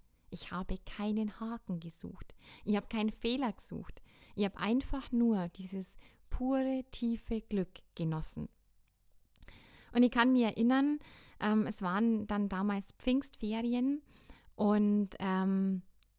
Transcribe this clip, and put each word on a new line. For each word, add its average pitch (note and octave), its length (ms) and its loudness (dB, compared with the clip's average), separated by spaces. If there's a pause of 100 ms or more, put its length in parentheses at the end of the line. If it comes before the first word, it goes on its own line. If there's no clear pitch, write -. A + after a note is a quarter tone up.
(320)
Ich - 180 -12
habe F#3 360 -4
keinen G#3+ 540 -4
Haken A3+ 380 -6
gesucht. - 560 -12 (300)
Ich G#3 120 2
habe G#3 120 -4
keinen A3 220 0
Fehler A#3+ 420 0
gesucht. - 500 -10 (320)
Ich G3+ 120 2
habe F#3+ 100 -6
einfach B3+ 560 -2
nur A3+ 360 2
dieses F#3 500 -8 (320)
pure, C4 600 0
tiefe A#3 520 -4
Glück - 380 -4 (140)
genossen. D#3+ 540 -4 (1400)
Und A#3+ 100 6
ich A#3+ 80 8
kann B3 220 4
mich B3 120 6
erinnern, C4+ 560 2 (380)
ähm, G#3+ 280 2
es - 160 -2
waren G#3 440 0
dann G#3 220 -2
damals G3 440 -2
Pfingstferien B3 1080 -2 (540)
und, G#3 640 4
ähm, F#3+ 640 0 (360)